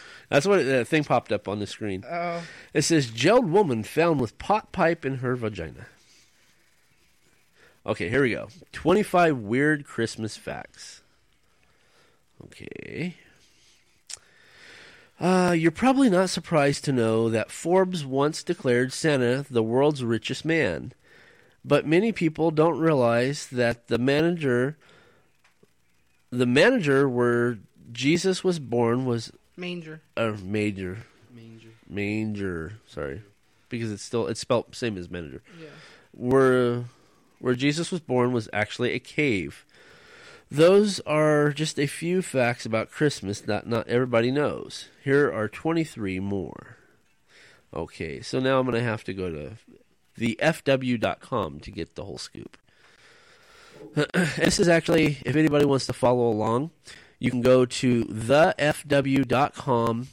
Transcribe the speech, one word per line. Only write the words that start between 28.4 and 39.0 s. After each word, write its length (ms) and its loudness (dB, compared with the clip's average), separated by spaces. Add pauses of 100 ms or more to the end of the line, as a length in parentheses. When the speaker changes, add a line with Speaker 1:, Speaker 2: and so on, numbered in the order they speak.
Speaker 1:
was 160 0
born 460 0
was 260 -4 (280)
Speaker 2:
Manger. 420 -12 (160)
Speaker 1:
Uh, 160 -2 (100)
major. 580 -4 (340)
Speaker 3:
Manger. 340 -20 (180)
Speaker 1:
Manger. 880 -4 (140)
Sorry. 340 -10 (480)
Because 240 -6
it's 100 -10
still, 240 -4
it's 140 -6
spelled 340 -2
same 220 -6
as 140 -12
manager. 320 -12 (180)
Speaker 2:
Yeah. 80 -18 (440)
Speaker 1:
Where, 720 2 (560)
where 140 0
Jesus 380 -2
was 80 -4
born 320 0
was 220 -2
actually 380 -2
a 60 -4
cave. 680 -4 (840)